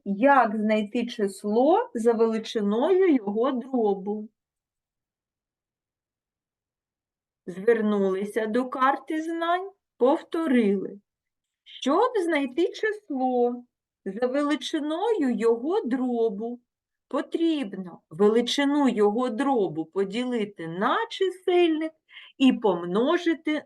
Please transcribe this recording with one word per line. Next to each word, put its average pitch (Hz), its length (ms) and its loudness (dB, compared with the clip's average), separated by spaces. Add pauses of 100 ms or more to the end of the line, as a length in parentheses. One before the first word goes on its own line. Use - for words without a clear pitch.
як 220 520 4
знайти 214 500 0
число 233 880 0
за 233 180 2
величиною 226 1040 2
його 226 380 0
дробу. 214 760 -2 (3250)
Звернулися 202 1000 0
до 247 220 -2
карти 285 540 -2
знань, 339 480 -4 (260)
повторили. 240 1040 0 (640)
Щоб 392 480 0 (120)
знайти 320 480 -2
число 254 920 -2 (400)
за 208 220 -4
величиною 294 1120 -2
його 233 440 0
дробу, 240 800 -2 (480)
потрібно 277 920 -4 (100)
величину 240 800 2
його 208 400 2
дробу 220 560 -2
поділити 202 840 -4
на 254 380 -2
чисельник 349 840 0 (460)
і 262 140 6
помножити 240 1120 0